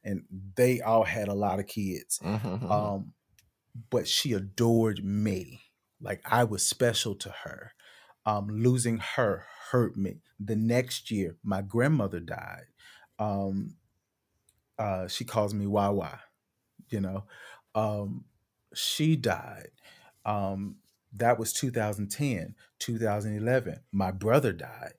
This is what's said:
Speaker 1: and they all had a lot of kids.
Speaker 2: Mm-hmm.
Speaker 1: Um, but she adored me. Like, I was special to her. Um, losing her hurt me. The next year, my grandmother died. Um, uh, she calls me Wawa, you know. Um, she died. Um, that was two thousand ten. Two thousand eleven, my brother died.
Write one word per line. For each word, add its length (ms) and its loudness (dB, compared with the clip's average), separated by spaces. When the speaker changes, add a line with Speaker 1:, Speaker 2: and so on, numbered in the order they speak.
Speaker 1:
and 220 -4
they 260 6
all 220 6
had 240 0
a 60 0
lot 260 2
of 60 -2
kids. 540 -4
Speaker 2:
Mm-hmm. 520 -2
Speaker 1:
Um, 420 0
but 180 0
she 260 0
adored 720 2
me. 580 -2
Like, 260 -8
I 180 4
was 220 0
special 500 0
to 140 -12
her. 300 -14
Um, 240 0
losing 500 4
her 460 0
hurt 260 2
me. 240 -4
The 160 -4
next 540 0
year, 340 -2
my 200 -2
grandmother 560 2
died. 460 -10
Um, 600 -2
uh, 300 -2
she 180 -6
calls 280 0
me 140 -2
Wawa, 520 2
you 120 -2
know. 240 -4
Um, 520 -2
she 420 2
died. 540 -4
Um, 520 -2
that 260 4
was 140 -2
two 180 -2
thousand 380 -2
ten. 460 -4
Two 200 -4
thousand 380 0
eleven, 420 0
my 200 2
brother 400 4
died. 480 -10